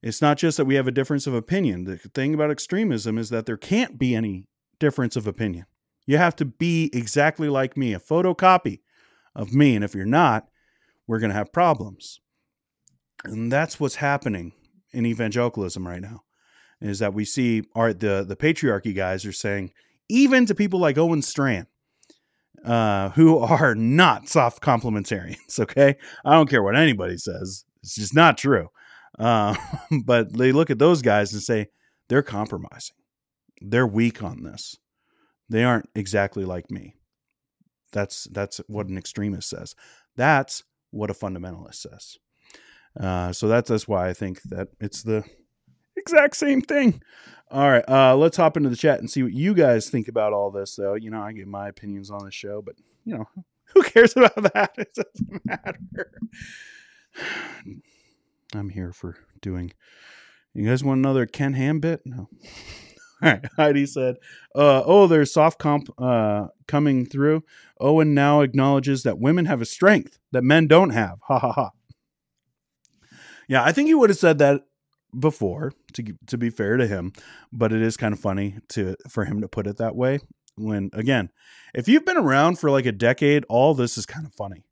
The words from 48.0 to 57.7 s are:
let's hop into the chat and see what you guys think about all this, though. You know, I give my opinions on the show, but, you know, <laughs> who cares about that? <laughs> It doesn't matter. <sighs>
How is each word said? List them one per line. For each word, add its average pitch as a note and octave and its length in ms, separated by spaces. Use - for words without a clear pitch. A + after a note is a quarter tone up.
let's D#3+ 200
hop E3 200
into D3 120
the A#2+ 80
chat D3 240
and A#2 100
see C3+ 140
what G#2+ 80
you E3 220
guys B2+ 360
think A#2 160
about A2 260
all G2+ 200
this, G2 240
though. G2+ 180
You A2 160
know, A2 100
I G#2 120
give G2 160
my G2+ 200
opinions G2+ 400
on G2+ 160
the G2 60
show, G#2 320
but, - 140
you G3 140
know, G#2+ 100
<laughs> - 160
who G4 80
cares - 340
about B3 200
that? G#3 200
<laughs> - 40
It - 160
doesn't - 500
matter. F#3+ 680
<sighs> - 1400